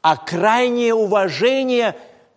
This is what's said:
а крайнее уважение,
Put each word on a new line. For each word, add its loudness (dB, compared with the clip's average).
а 2
крайнее 0
уважение, 0